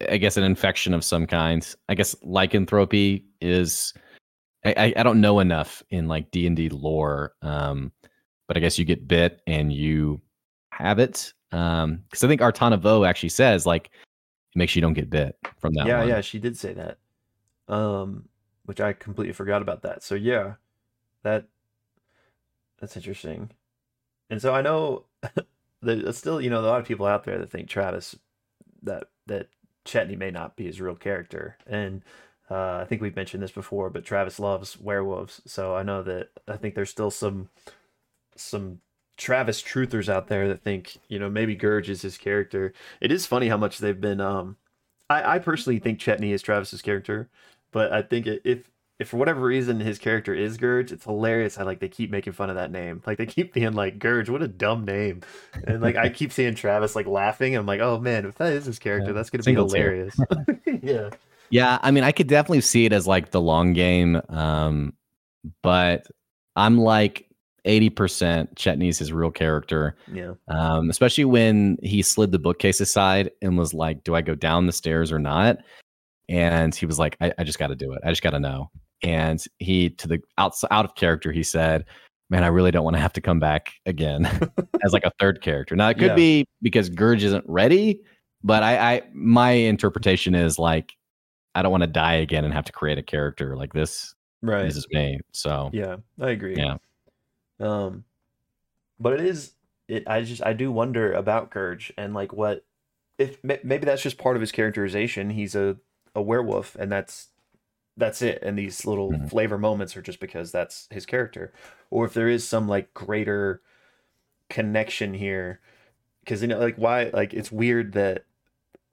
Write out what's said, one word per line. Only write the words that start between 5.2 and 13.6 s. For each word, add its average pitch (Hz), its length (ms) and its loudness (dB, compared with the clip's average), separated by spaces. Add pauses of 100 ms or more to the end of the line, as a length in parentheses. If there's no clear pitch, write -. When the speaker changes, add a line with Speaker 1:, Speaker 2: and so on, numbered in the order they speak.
Speaker 1:
enough 85 500 0
in, 82 180 -2
like, 78 220 -4
D 87 160 0
and 85 100 2
D 80 120 0
lore, 73 760 -4
um, 71 500 -4 (560)
but 80 80 0
I 80 40 0
guess 82 180 0
you 87 60 2
get 80 240 -2
bit 87 380 2
and 76 260 0
you 76 480 -2 (520)
have 98 260 -2
it. - 340 0 (200)
Um, 82 580 -2
'cause - 140 -4
I 123 40 6
think 147 140 4
Artana 117 380 4
Vo 104 240 6
actually 87 260 0
says, 110 360 4